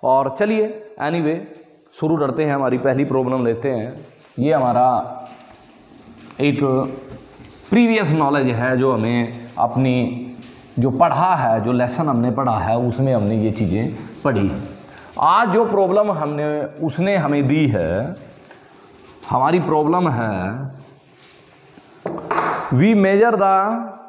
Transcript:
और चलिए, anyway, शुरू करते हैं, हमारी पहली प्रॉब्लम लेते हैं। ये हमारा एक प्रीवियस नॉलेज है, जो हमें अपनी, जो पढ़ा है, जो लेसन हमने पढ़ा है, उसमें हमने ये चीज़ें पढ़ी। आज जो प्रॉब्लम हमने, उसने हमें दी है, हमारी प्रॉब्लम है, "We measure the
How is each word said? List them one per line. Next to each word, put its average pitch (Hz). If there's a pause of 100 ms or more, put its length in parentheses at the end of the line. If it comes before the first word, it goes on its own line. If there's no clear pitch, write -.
और 135
चलिए, 214
anyway, 160 (640)
शुरू 160
करते 147
हैं, 147
हमारी 131
पहली 135
प्रॉब्लम 127
लेते 117
हैं। 123 (320)
ये 151
हमारा 123 (1200)
एक 143 (1080)
प्रीवियस 220
नॉलेज 143
है, 123
जो 131
हमें 117 (100)
अपनी, 123 (560)
जो 131
पढ़ा 170
है, 113
जो 120
लेसन 123
हमने 120
पढ़ा 117
है, 110
उसमें 120
हमने 107
ये 110
चीज़ें 107 (280)
पढ़ी। 101 (680)
आज 202
जो 214
प्रॉब्लम 196
हमने, 151
उसने 165
हमें 143
दी 151
है, 107 (1120)
हमारी 160
प्रॉब्लम 156
है, 113 (2000)
"We 190
measure 202
the 196 (220)